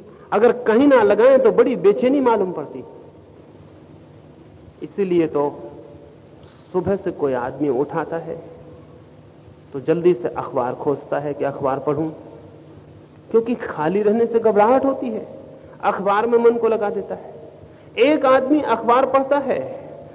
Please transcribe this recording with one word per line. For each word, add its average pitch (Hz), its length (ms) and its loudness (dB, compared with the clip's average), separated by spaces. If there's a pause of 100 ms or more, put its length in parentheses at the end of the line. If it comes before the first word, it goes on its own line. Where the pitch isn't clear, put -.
(320)
अगर 220 200 4
कहीं 233 340 2
ना 262 160 6
लगाएं 214 360 6
तो 240 140 4
बड़ी 240 240 4
बेचैनी 208 440 2
मालूम 214 320 2
पड़ती। 131 320 -12 (2000)
इसीलिए 175 440 0
तो 143 320 -2 (1120)
सुबह 185 240 -2
से 185 140 -8
कोई 143 220 -2
आदमी 131 360 -4
उठाता 151 480 -4
है 165 260 -10 (1300)
तो 139 80 -10
जल्दी 165 340 2
से 165 140 -4
अखबार 127 460 -4
खोजता 139 440 -4
है 147 160 -6
कि 143 100 -6
अखबार 135 340 -4
पढूं, 147 320 -4 (1200)
क्योंकि 233 240 0
खाली 180 480 -4
रहने 220 240 2
से 220 120 -2
घबराहट 226 460 2
होती 269 240 -4
है, 214 200 -8 (560)
अखबार 202 420 0
में 240 120 2
मन 233 200 4
को 226 100 0
लगा 208 220 0
देता 196 240 -8
है। - 200 -14 (640)
एक 269 280 4
आदमी 262 340 2
अखबार 233 460 2
पढ़ता 269 320 0
है, 185 520 -6 (240)